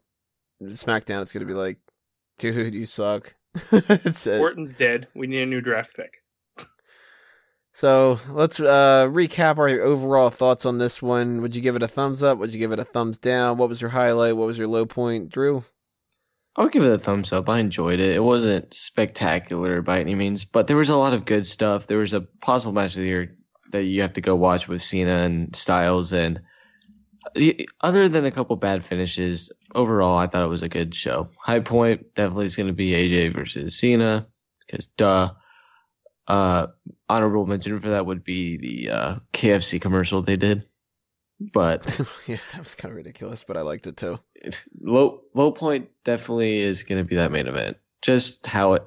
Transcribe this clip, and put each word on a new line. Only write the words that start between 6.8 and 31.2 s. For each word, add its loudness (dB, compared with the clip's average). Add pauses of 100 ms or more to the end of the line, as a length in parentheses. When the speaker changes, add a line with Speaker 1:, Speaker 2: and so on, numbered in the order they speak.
Speaker 1:
So, 4 (120)
let's, 0
uh, 6
recap 2
our 4
overall 4
thoughts 2
on -2
this -2
one. -2
Would -6
you -6
give 0
it -4
a 0
thumbs -2
up? 4
Would -4
you -8
give -2
it -2
a -6
thumbs -4
down? 2
What 2
was -8
your -6
highlight? 2
What 0
was -6
your -2
low 0
point? -4
Drew? -2 (920)
Speaker 3:
I 4
would 2
give 4
it 6
a 4
thumbs -4
up. 0
I 2
enjoyed 0
it. 2
It 2
wasn't 2
spectacular -2
by 0
any -2
means, -2
but 2
there 2
was 4
a 2
lot 2
of -2
good 0
stuff. -2
There 0
was -2
a -2 (200)
possible 0
match -2
of -6
the -4
year -4 (340)
that -2
you -2
have -4
to -6
go 0
watch 2
with -6
Cena 0
and -2
Styles, 0
and -2 (960)
y-, 2 (180)
other 4
than 0
a -2
couple -4
bad -2
finishes, -4 (240)
overall, 4
I 2
thought 0
it 0
was -4
a -6
good -6
show. -4 (120)